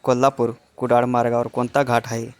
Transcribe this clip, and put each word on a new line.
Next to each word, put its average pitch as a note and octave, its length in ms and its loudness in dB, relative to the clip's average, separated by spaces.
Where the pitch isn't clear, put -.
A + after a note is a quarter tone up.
कोल्हापूर B2+ 460 0
कुडाळ A#2+ 280 2
मार्गावर A#2+ 420 0
कोणता B2 360 -2
घाट A#2 220 0
आहे? A#2 220 -8